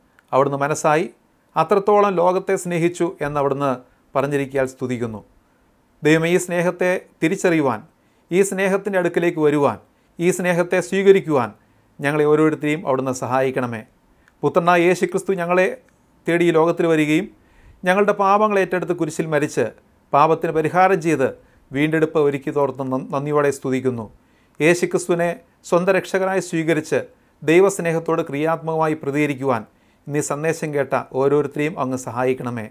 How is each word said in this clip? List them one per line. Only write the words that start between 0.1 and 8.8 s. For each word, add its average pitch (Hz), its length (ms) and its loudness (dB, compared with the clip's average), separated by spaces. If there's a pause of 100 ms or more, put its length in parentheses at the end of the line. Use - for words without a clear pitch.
അവിടുന്ന് 139 260 2
മനസ്സായി, 151 520 0 (460)
അത്രത്തോളം 202 580 2
ലോകത്തെ 185 420 0
സ്നേഹിച്ചു 170 640 -2
എന്ന് 147 200 -4
അവിടുന്ന് 139 360 0 (400)
പറഞ്ഞിരിക്കാൽ 135 500 -2
സ്തുതിക്കുന്നു. 117 580 -8 (800)
ദൈവമേ, 160 280 4
ഈ 185 60 2
സ്നേഹത്തെ 175 640 0 (220)
തിരിച്ചറിയുവാൻ, 160 600 0 (500)
ഈ 185 100 4
സ്നേഹത്തിൻ്റെ 196 560 -2